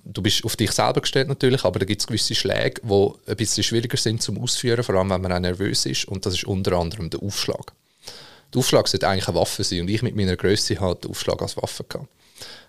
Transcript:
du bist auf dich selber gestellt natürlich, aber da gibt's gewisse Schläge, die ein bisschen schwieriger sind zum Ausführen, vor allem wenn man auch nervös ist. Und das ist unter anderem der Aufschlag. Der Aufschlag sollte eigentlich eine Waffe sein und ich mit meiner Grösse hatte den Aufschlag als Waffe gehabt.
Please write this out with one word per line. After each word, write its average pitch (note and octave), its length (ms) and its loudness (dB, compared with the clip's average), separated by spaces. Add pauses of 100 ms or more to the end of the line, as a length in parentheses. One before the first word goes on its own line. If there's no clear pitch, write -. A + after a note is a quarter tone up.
du G#2 180 -8
bist G2 220 2
auf A2+ 120 -2
dich G#2 140 2
selber B2+ 320 2
gestellt - 260 0
natürlich, C3 360 2
aber F#2 140 2
da G2 60 2
gibt's G2+ 220 -2
gewisse - 280 -2
Schläge, - 480 0
die G2 480 2
ein G#2 60 -2
bisschen G#2 260 0
schwieriger A#2 360 0
sind A2+ 240 0
zum G2+ 200 -4
Ausführen, A#2+ 400 0
vor G#2 120 0
allem F#2+ 160 4
wenn F#2 100 2
man F#2 120 -2
auch F2+ 80 2
nervös F#2+ 440 0
ist. - 220 -2
Und F#2+ 180 -8
das F#2+ 100 -2
ist F2 100 -2
unter G2 280 0
anderem E2+ 380 0
der - 120 -6
Aufschlag. - 500 -4 (800)
Der B2 60 2
Aufschlag B2 280 4
sollte F2 200 2
eigentlich F#2+ 200 0
eine F2+ 80 0
Waffe F#2+ 260 0
sein F2+ 200 0
und F2 80 -2
ich G#2+ 120 0
mit A#2+ 140 -2
meiner F#2+ 200 2
Grösse G2+ 440 2
hatte F2+ 220 0
den - 80 -8
Aufschlag - 320 -2
als - 160 -6
Waffe - 260 -6
gehabt. - 240 -10 (600)